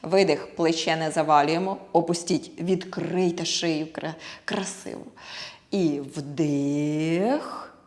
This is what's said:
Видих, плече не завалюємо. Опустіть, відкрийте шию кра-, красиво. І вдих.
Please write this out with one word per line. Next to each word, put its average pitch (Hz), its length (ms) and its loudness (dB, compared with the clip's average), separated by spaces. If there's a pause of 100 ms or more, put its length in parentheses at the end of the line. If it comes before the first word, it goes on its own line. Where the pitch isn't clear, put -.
Видих, 165 540 2
плече 160 400 2
не 160 140 0
завалюємо. 156 640 4 (160)
Опустіть, 170 680 0
відкрийте 175 840 0
шию 160 480 -2
кра-, 160 220 -6 (300)
красиво. - 600 -6 (640)
І 156 300 2
вдих. 151 1700 0 (120)